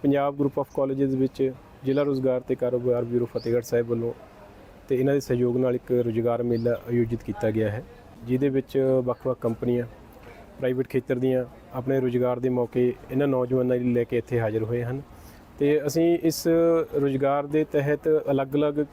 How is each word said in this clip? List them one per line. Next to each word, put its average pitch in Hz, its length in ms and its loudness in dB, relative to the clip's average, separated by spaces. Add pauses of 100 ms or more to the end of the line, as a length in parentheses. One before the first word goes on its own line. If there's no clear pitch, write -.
ਪੰਜਾਬ 139 320 2
group 139 280 0
of - 60 -6 (120)
colleges 135 360 0
ਵਿੱਚ 131 360 0 (320)
ਜ਼ਿਲ੍ਹਾ 135 200 2
ਰੋਜ਼ਗਾਰ 131 360 0
ਤੇ 127 140 -4
ਕਾਰੋਬਾਰ 123 500 0
ਬਿਊਰੋ 120 220 0
ਫਤਿਹਗੜ੍ਹ 117 360 -2
ਸਾਹਿਬ 120 240 0
ਵੱਲੋਂ 117 260 -2 (760)
ਤੇ 135 80 2
ਇਹਨਾਂ 139 180 2
ਦੇ 143 60 2
ਸਹਿਯੋਗ 123 360 0
ਨਾਲ 127 180 2
ਇੱਕ 123 180 -4
ਰੁਜ਼ਗਾਰ 117 500 0
ਮੇਲਾ 120 280 0
ਆਯੋਜਿਤ 117 520 0
ਕੀਤਾ 110 280 -2
ਗਿਆ 107 200 0
ਹੈ, 113 120 -6 (420)
ਜਿਹਦੇ 127 240 0
ਵਿੱਚ 131 560 0
ਵੱਖ-ਵੱਖ 123 340 -4
ਕੰਪਨੀਆਂ, 120 480 -2 (720)
ਪ੍ਰਾਈਵੇਟ 127 300 -2
ਖੇਤਰ 127 300 -2
ਦੀਆਂ 127 260 0 (300)
ਆਪਣੇ 131 260 0
ਰੁਜ਼ਗਾਰ 123 380 0
ਦੇ 127 100 -2
ਮੌਕੇ 123 460 0 (160)
ਇਹਨਾਂ 135 160 0
ਨੌਜਵਾਨਾਂ 127 500 0
ਲਈ 123 160 0
ਲੈ 120 120 2
ਕੇ 120 140 -2
ਇੱਥੇ 117 220 -2
ਹਾਜ਼ਰ 110 220 0
ਹੋਏ 120 220 -4
ਹਨ। 131 180 -6 (560)
ਤੇ 147 280 2
ਅਸੀਂ 165 360 2
ਇਸ 165 260 0 (520)
ਰੁਜ਼ਗਾਰ 139 460 0
ਦੇ 151 180 0
ਤਹਿਤ 147 440 0 (220)
ਅਲੱਗ-ਅਲੱਗ 143 440 0 (180)